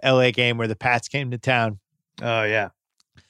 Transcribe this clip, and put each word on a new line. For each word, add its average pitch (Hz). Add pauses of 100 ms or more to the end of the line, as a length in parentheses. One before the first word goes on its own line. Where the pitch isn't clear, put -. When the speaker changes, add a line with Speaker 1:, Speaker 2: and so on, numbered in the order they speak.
Speaker 1:
L 131
A 127
game 120
where 113
the 110
Pats -
came 139
to 120
town. 117 (420)
Speaker 2:
Oh, 113
yeah. 107 (600)